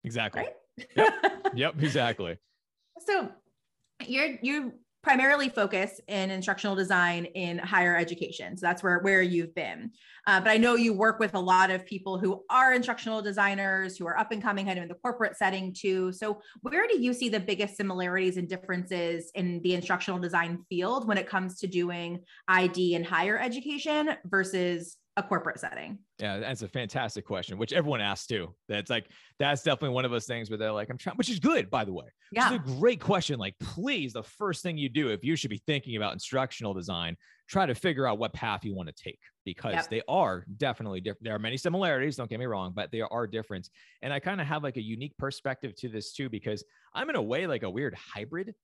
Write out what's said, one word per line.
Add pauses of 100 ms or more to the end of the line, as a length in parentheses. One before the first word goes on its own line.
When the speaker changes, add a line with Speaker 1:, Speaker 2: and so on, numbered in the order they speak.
Speaker 1:
Exactly.
Speaker 2:
Right? (400)
Speaker 1:
Yep. (120)
Speaker 2:
<laughs> (300)
Speaker 1:
Yep,
exactly. (680)
Speaker 2:
So (720)
you're,
you (280)
primarily
focus
in
instructional
design
in
higher
education.
So
that's
where,
where
you've
been. (340)
Uh,
but
I
know
you
work
with
a
lot
of
people
who
are
instructional
designers,
who
are
up
and
coming
kind
of
in
the
corporate
setting
too.
So (200)
where
do
you
see
the
biggest
similarities
and
differences
in
the
instructional
design
field
when
it
comes
to
doing (240)
I
D
in
higher
education (160)
versus (180)
a
corporate
setting? (180)
Speaker 1:
Yeah,
that's
a
fantastic
question,
which
everyone
asks
too. (140)
That's
like, (300)
that's
definitely
one
of
those
things
where
they're
like,
"I'm
trying,"
which
is
good,
by
the
way. (320)
Which
is
Speaker 2:
Yeah.
Speaker 1:
a
great
question.
Like,
please,
the
first
thing
you
do,
if
you
should
be
thinking
about
instructional
design, (320)
try
to
figure
out
what
path
you
wanna
take, (260)
because
Speaker 2:
Yep.
Speaker 1:
they
are (140)
definitely
diff-,
there
are
many
similarities,
don't
get
me
wrong,
but
they
are
different. (340)
And
I
kinda
have,
like,
a
unique
perspective
to
this
too,
because (320)
I'm
in
a
way,
like,
a
weird
hybrid